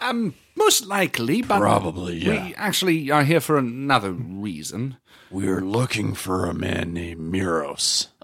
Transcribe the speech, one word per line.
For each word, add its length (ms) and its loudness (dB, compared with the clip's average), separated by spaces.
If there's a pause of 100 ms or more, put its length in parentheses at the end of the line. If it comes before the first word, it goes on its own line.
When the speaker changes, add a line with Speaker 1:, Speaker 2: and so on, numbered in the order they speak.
Speaker 1:
Um, 320 -2 (240)
most 280 4
likely, 560 0
but 180 2
Speaker 2:
Probably, 580 2
yeah. 300 0
Speaker 1:
we 80 -12
actually 560 0
are 120 6
here 160 4
for 180 2
another 540 0
reason. 880 -6 (340)
Speaker 2:
We're 300 0
looking 540 0
for 320 -2
a 60 -2
man 380 -2
named 420 -6
Miros. 720 0 (160)